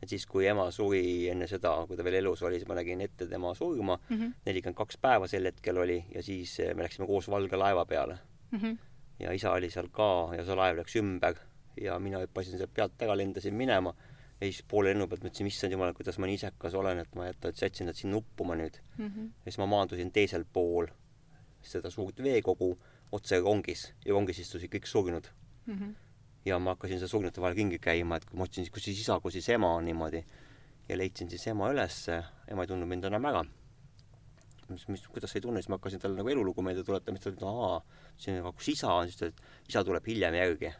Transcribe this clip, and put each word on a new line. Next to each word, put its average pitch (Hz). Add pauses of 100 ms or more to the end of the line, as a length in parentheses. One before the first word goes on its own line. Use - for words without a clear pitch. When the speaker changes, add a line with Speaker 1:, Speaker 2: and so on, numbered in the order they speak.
Speaker 1:
Et 98
siis, 98
kui 95
ema 98
suri 90
enne 90
seda, 90 (160)
kui 90
ta 87
veel 90
elus 90
oli, 87
siis 95
ma 90
nägin 90
ette 98
tema 87
surma. 107 (120)
Speaker 2:
Mhm. 226 (160)
Speaker 1:
Nelikümmend 92
kaks -
päeva 117
sel 92
hetkel 90
oli 87 (100)
ja 90
siis, 90
äh, 87
me 85
läksime 92
koos 98
valge 98
laeva 95
peale. 80 (340)
Speaker 2:
Mhm. 226 (400)
Speaker 1:
Ja 87
isa 92
oli 90
seal 87
ka 90
ja 85
see 95
laev 92
läks -
ümber 92 (420)
ja 95
mina 98
hüppasin 92
sealt -
pealt 104
ära, 107
lendasin 98
minema. 107 (460)
Ja 101
siis 95
poole 101
lennu 98
pealt 90
mõtlesin, 107
issand 101
jumal, 92
kuidas -
ma 95
nii 98
isekas 95
olen, 95
et 85
ma 90
jätan, 90
et 80
jätsin 98
nad 85
sinna 98
uppuma 87
nüüd. - (200)
Speaker 2:
Mhm. 214 (200)
Speaker 1:
Ja -
siis -
ma 101
maandusin 92
teisel 95
pool 87 (760)
seda -
suurt 95
veekogu 104 (340)
otse 98
rongis 95 (120)
ja 101
rongis 98
istusid 90
kõik 101
surnud. 90 (400)
Speaker 2:
Mhm. 202 (540)
Speaker 1:
Ja 95
ma 92
hakkasin 92
seal 90
surnute 92
vahel 90
ringi 98
käima, 85
et 80
kui -
ma 92
otsin, 90
kus -
siis 101
isa, 107
kus 87
siis 90
ema 107
on 85
niimoodi. 82 (640)
Ja 90
leidsin 92
siis 90
ema 107
ülesse, 87 (240)
ema 95
ei 87
tundnud 90
mind 90
enam 104
ära. 120 (1300)
Mis, 90
mis, 98
kuidas -
sa -
ei 98
tunne, 117
siis -
ma 98
hakkasin 95
talle 98
nagu 98
elulugu 104
meelde 92
tuletama, 98
siis -
ta 101
ütles, 95
aa, 101 (340)
siis, 95
aga 87
kus -
isa 143
on, 87
siis 87
ta, -
et - (280)
isa 107
tuleb 90
hiljem 95
järgi 85